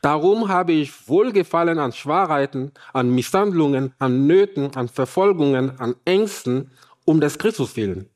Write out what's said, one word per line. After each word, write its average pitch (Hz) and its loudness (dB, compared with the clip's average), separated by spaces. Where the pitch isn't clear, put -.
Darum 180 0
habe 180 0
ich 147 -4
Wohlgefallen 170 0
an 131 -2
Schwachheiten, 143 -2
an 123 0
Misshandlungen, 143 0
an 131 2
Nöten, 170 2
an 123 -4
Verfolgungen, 139 0
an 123 -4
Ängsten, 180 -2
um 156 4
des 147 0
Christus 208 -4
willen. 95 -6